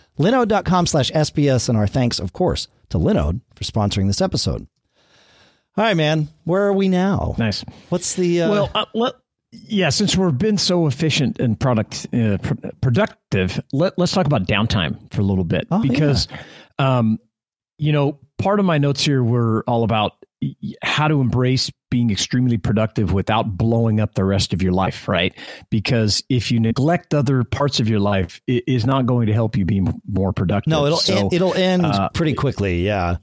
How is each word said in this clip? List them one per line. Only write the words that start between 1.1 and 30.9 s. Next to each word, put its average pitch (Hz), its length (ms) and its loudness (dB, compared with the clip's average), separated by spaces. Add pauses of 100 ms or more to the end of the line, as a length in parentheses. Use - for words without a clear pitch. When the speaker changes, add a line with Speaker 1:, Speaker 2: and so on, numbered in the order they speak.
Speaker 1:
S 151 160 0
B 147 200 0
S, 131 200 0
and 117 80 2
our 107 80 2
thanks, 120 340 0
of 92 140 -8
course, 147 340 -2 (220)
to - 80 -2
Linode 92 440 0 (120)
for - 100 -12
sponsoring 98 440 -2
this 101 140 0
episode. 78 440 -4 (1120)
All 202 80 0
right, 214 100 2
man. 156 340 0 (160)
Where 185 180 0
are 202 100 2
we 196 160 2
now? 180 480 0
Speaker 2:
Nice. 110 260 -2 (260)
Speaker 1:
What's 175 260 -2
the, 175 260 0
uh 165 80 0
Speaker 2:
Well, - 260 0
uh, 214 180 -2
let, 233 200 -2 (380)
yeah, 185 380 -2
since 170 280 0
we've 180 200 2
been 208 200 2
so 175 300 2
efficient 139 520 0
and 113 180 0
product, 117 560 -2
uh, 107 260 2
pr-, - 280 -6 (140)
productive, 120 800 0 (100)
let, 170 260 0
let's 175 140 0
talk 185 140 2
about 120 220 0
downtime 101 640 -2
for 113 80 -2
a 101 40 2
little 95 200 0
bit, - 260 -2
Speaker 1:
Oh, 190 100 0
yeah. - 80 0
Speaker 2:
because, 147 380 0 (500)
um, 123 420 2 (580)
you 151 160 0
know, 147 260 0 (180)
part 202 220 2
of 196 60 2
my 165 140 2
notes 143 220 0
here 135 220 2
were 117 420 0
all 117 200 0
about 107 280 0 (280)
y-, - 200 -6
y-, - 120 -8 (100)
how - 240 0
to 151 140 2
embrace 127 500 0 (180)
being 120 200 2
extremely 120 480 0
productive 107 540 0
without 98 460 0
blowing 113 420 2
up 107 160 -2
the 95 80 0
rest 95 300 0
of 85 80 -2
your 92 100 2
life, 92 380 -2
right? 92 260 0 (340)
Because 110 600 0
if 123 200 0
you 120 100 0
neglect 127 540 0
other 135 300 2
parts - 380 -2
of 110 80 0
your 110 100 2
life, 101 480 0
it 123 180 0
is 123 200 0
not 135 200 0
going 120 220 2
to 107 60 2
help 113 240 0
you 98 80 0
be 98 140 0
m-, 82 300 -2
more 101 220 0
productive. 196 400 0
Speaker 1:
No, 151 140 2
it'll 156 120 0